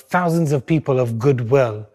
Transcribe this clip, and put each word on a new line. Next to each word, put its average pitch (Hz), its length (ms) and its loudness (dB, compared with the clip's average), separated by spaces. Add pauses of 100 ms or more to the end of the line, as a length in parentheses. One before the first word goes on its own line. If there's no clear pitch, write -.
thousands 170 420 0
of 143 140 -2
people 143 340 0
of 113 200 -2
goodwill, 120 760 0